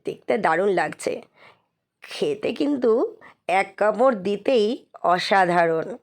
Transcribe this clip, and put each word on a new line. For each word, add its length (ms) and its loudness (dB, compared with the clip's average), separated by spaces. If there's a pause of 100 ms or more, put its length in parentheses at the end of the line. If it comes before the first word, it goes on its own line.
দেখতে 320 -4
দারুণ 320 0
লাগছে, 520 -4 (800)
খেতে 520 -6
কিন্তু 640 0 (300)
এক 300 -2
কামড় 380 2
দিতেই 680 -2 (180)
অসাধারণ, 1000 2